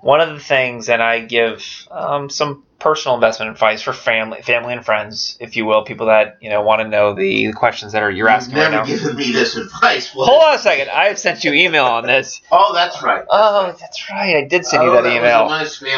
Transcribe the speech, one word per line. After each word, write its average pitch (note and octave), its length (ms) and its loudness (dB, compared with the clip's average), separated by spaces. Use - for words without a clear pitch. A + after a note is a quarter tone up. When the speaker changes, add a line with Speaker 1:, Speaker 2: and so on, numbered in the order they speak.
Speaker 1:
one C#3+ 180 4
of E3 80 2
the D3 120 -12
things, B2 480 -2
and A#2 140 2
I A#2 180 0
give, A2+ 440 -2
um, C#3+ 380 -6
some C#3+ 360 -6
personal D3+ 360 0
investment A2 360 0
advice G#2+ 300 0
for B2+ 140 -6
family, A2 480 -4
family A#2+ 320 -2
and A#2 100 -12
friends, G#2+ 560 -4
if A#2 160 -10
you A2+ 80 -2
will, G#2+ 180 2
people A2+ 240 -6
that, G#2+ 360 4
you A2 80 -10
know, G#2 100 2
wanna A2 260 2
know G#2 280 2
the, G2 320 0
the G#2+ 80 -4
questions G#2+ 380 -2
that G#2+ 100 0
are, G#2 80 0
you're G2+ 180 0
Speaker 2:
You've A2 80 6
Speaker 1:
asking B2 220 -4
right D#3 120 2
Speaker 2:
never G#2+ 60 -2
Speaker 1:
now. A2 80 0
Speaker 2:
given - 320 -4
me B2+ 160 -4
this A#2 240 0
advice. - 580 -4
What? G3 140 0
Speaker 1:
Hold D4 140 6
on D4+ 120 6
a A#3 40 -4
second. C#3+ 320 -2
I D#3 160 0
have G#3 120 -2
sent F3 240 -4
you D3 120 0
email D#3 320 2
on A#2 200 0
this. C3 400 -2
Speaker 2:
<laughs> - 60 0
Oh, F#3+ 220 4
that's E3+ 280 -2
right. - 180 0
That's - 100 -16
Speaker 1:
Oh, G3+ 340 4
Speaker 2:
right. F3 140 -8
Speaker 1:
that's - 320 -16
right. G3 260 -2
I C#3+ 80 0
did E3 220 -2
send C#3+ 160 0
Speaker 2:
Oh, B2+ 40 4
Speaker 1:
you B2 60 4
that A#2+ 120 4
Speaker 2:
that A#2+ 120 0
Speaker 1:
email. A#2 300 4
Speaker 2:
was D#3 340 -6
in C#3 80 -10
my C3+ 100 -2